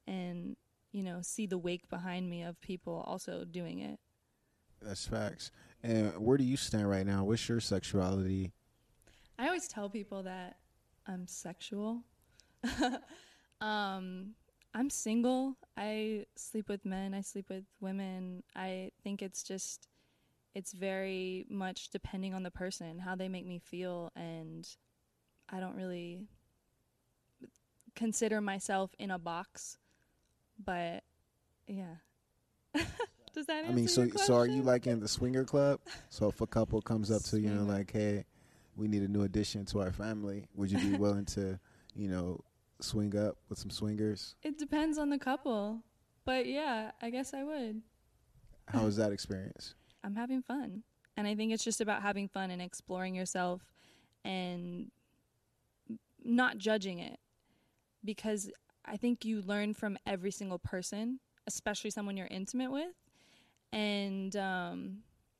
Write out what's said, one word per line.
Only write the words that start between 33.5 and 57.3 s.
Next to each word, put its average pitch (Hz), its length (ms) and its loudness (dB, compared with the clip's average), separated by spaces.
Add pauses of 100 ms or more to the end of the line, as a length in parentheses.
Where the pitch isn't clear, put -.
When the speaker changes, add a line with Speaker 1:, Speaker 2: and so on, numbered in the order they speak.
Speaker 2:
I 117 40 -2
mean, 123 160 4
Speaker 1:
answer 113 100 4
Speaker 2:
so, 123 80 8
Speaker 1:
your 104 140 2
Speaker 2:
so 107 180 8
are 120 100 10
you, 123 60 4
Speaker 1:
question? 131 140 2
Speaker 2:
like, 123 220 6
in 117 120 2
the 107 80 -2
swinger 127 360 2
club? 143 380 6 (280)
So 107 200 2
if - 120 0
a 110 60 2
couple 110 340 4
comes 110 300 2
up 107 120 4
to 110 160 2
you 104 100 4
and 104 100 4
Speaker 1:
Swinger. 104 140 4
Speaker 2:
like, 98 180 0
"Hey, 104 340 2 (500)
we 107 120 0
need 104 160 4
a 98 40 2
new 101 160 4
addition 101 440 2
to 104 140 2
our 92 100 2
family," 101 640 -2
would 101 160 2
you 92 60 6
be 98 200 4
Speaker 1:
<laughs> - 0 -
Speaker 2:
willing 101 280 4
to, 95 340 0 (360)
you 101 140 0
know, 90 320 0 (400)
swing 104 360 0
up 104 200 2 (120)
with 104 100 -6
some 98 100 -6
swingers? 107 720 0
Speaker 1:
It 302 160 -2
depends 302 400 2
on 294 120 2
the 285 100 2
couple, 226 640 0 (420)
but 254 220 2
yeah, 254 440 0 (100)
I 233 100 -4
guess 262 220 -4
I 277 100 -4
would. 247 380 -4 (840)
Speaker 2:
How 110 180 2
was 104 120 2
that 107 140 4
experience? 98 640 -6 (280)
Speaker 1:
I'm 202 120 -4
having 247 260 0
fun. 240 420 -4 (340)
And 208 100 0
I 214 80 0
think 220 160 2
it's 220 120 0
just 226 180 2
about 208 200 2
having 202 280 0
fun 190 220 -4
and 180 100 -4
exploring 185 540 -4
yourself 180 460 0 (640)
and 180 680 -4 (1300)
not 240 340 4
judging 196 420 2
it, - 200 -10 (840)